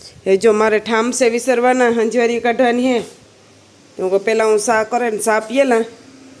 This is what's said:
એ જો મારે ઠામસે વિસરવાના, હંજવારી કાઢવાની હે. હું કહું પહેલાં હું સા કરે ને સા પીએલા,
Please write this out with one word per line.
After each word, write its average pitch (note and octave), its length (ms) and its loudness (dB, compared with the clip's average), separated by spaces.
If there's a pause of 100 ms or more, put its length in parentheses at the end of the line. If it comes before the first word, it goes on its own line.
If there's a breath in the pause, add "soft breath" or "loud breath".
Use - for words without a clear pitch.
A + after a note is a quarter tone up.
(260 loud breath)
એ F#3+ 100 4
જો G#3 160 4
મારે G#3+ 260 2
ઠામસે A3+ 500 0
વિસરવાના, B3 600 0
હંજવારી A#3 520 0
કાઢવાની A#3+ 540 0
હે. A#3 40 0 (1000)
હું F#3 120 -2
કહું G3 140 0
પહેલાં A3 240 0
હું G#3+ 100 2
સા A3 260 0
કરે A#3+ 260 -4
ને G#3+ 80 -4
સા G#3+ 220 0
પીએલા, A#3 440 0 (560)